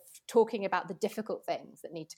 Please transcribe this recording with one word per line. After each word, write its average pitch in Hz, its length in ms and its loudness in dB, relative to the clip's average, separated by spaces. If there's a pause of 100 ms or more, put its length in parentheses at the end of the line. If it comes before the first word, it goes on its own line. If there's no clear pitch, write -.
(300)
talking 226 340 4
about 185 240 0
the 185 80 -6
difficult - 500 -4
things 156 380 -4
that - 80 -10
need 160 180 -10
to - 80 -16